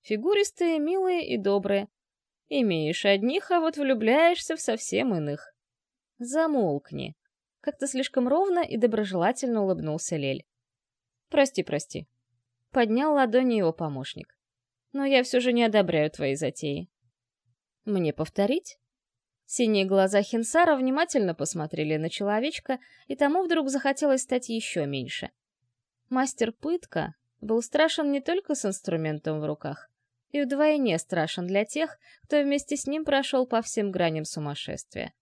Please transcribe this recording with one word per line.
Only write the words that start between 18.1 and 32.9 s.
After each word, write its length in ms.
повторить?» 680
Синие 340
глаза 360
Хинсара 540
внимательно 580
посмотрели 640
на 140
человечка, 680
и 80
тому 260
вдруг 280
захотелось 520
стать 260
ещё 380
меньше. 460
Мастер 440
пытка 640
был 220
страшен 480
не 100
только 320
с 100
инструментом 760
в 60
руках, 440
и 140
вдвойне 560
страшен 480
для 180
тех, 320
кто 180
вместе 340
с 80
ним 180